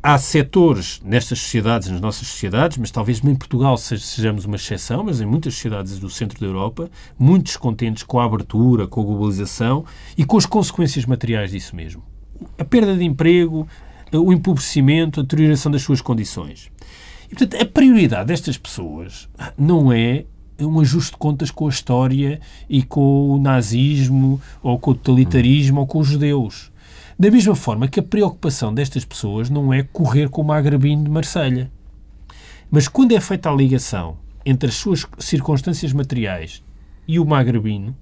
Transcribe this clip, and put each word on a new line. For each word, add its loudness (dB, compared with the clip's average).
há 4
setores 2
nestas -2
sociedades, -2
nas -4
nossas -6
sociedades, -2
mas -6
talvez -2
em 2
Portugal 0
se-, -6
sejamos -4
uma -6
exceção, -8
mas -4
em -4
muitas -2
sociedades -8
do -10
centro -10
da -6
Europa, -6
muito 4
descontentes -4
com -2
a 2
abertura, 0
com -6
a -2
globalização -2
e 0
com 2
as 2
consequências -2
materiais -2
disso -12
mesmo. -14
A -6
perda 2
de 0
emprego, 2
o 4
empobrecimento, 2
a -2
deterioração 2
das -2
suas 0
condições. -6
E, -18
portanto, -2
a 2
prioridade 4
destas -4
pessoas -14
não 4
é 0
um 0
ajuste 2
de -20
contas -2
com -6
a -2
história 0
e 2
com 2
o 2
nazismo, 2
ou 0
com 0
o 4
totalitarismo, 4
ou 0
com -4
os 2
judeus. -2
Da 6
mesma 6
forma -2
que -2
a -4
preocupação -2
destas -4
pessoas -6
não 0
é 2
correr 0
com -6
o -2
magrebino 2
de -2
Marselha. -2
Mas 4
quando 4
é 4
feita -4
a 0
ligação 0
entre 0
as -4
suas -2
circunstâncias -2
materiais -4
e 0
o 2
magrebino 0